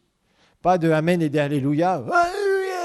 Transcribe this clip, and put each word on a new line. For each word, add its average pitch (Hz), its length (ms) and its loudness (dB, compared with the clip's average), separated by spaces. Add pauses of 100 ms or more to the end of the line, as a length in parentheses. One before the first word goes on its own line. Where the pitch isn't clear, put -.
(600)
Pas 180 160 2
de 165 140 0
amen 165 300 2
et 160 80 0
des 143 100 -2
alléluia. 147 540 0
Alléluia, 370 920 -2